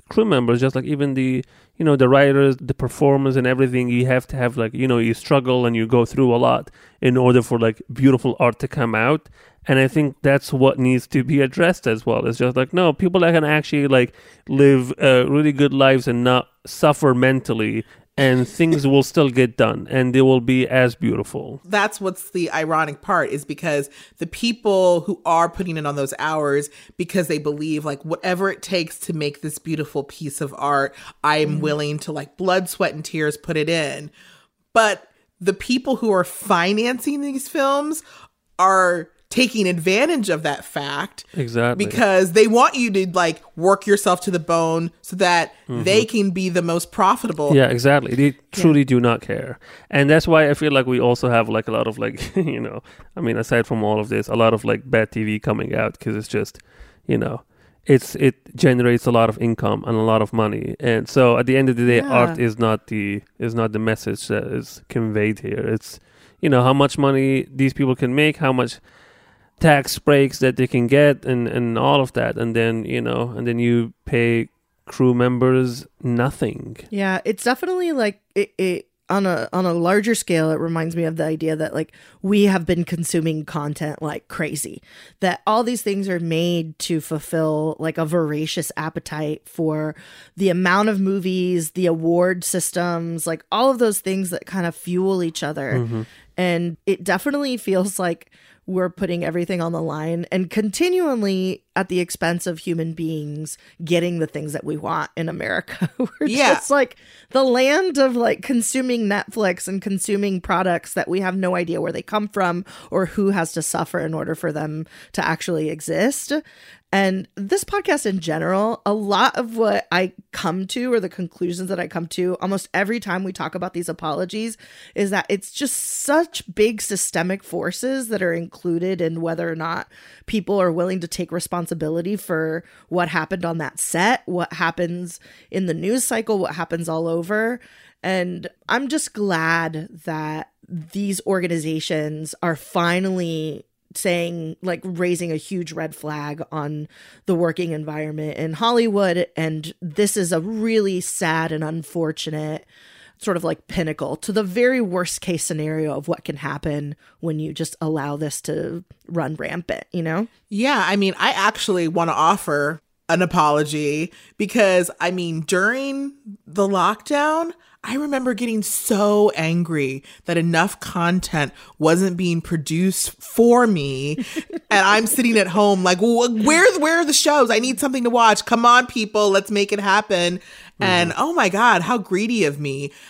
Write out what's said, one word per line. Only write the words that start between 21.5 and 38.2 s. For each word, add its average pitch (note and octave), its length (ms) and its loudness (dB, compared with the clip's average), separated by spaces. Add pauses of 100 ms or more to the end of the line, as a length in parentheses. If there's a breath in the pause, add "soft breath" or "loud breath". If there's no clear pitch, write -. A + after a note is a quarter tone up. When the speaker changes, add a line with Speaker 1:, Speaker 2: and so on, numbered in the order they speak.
Speaker 2:
That's G3+ 380 -2
what's F#3 300 -6
the F3 180 -4
ironic D#3 540 -2
part, F3 260 0
is C#3+ 160 -6
because D3 460 -4 (260 loud breath)
the G3 80 -6
people F#3+ 760 2
who F3+ 220 -6
are E3+ 240 4
putting E3+ 300 -6
in D3+ 80 -6
on C#3+ 100 -4
those C#3 220 -4
hours, D3 540 -2 (260 loud breath)
because E3+ 300 -2
they D#3 100 -2
believe, D3+ 480 -4
like, C#3+ 180 -6
whatever F3+ 460 -2
it - 140 -8
takes F3 380 -4
to - 120 -8
make D3+ 280 -4
this D3+ 180 -8
beautiful D3 440 -6
piece - 380 -12
of C3+ 160 -6
art, C#3 380 0 (280 loud breath)
I D3+ 140 4
am D#3 200 0
Speaker 3:
Mm. D#3 40 -4
Speaker 2:
willing D3 380 -4
to, - 120 -10
like, C#3+ 260 -10
blood, F#3 320 0
sweat, - 260 -2
and D#3 100 -10
tears D3+ 320 -2
put - 180 -8
it D3+ 140 0
in. D3 400 -4 (640 soft breath)
But G#3+ 340 2 (320)
the F#3 140 0
people B3+ 440 -2
who A3+ 140 0
are F#3 120 4
financing G#3+ 1000 -2
these C4+ 260 -6
films D4 540 -2 (560 loud breath)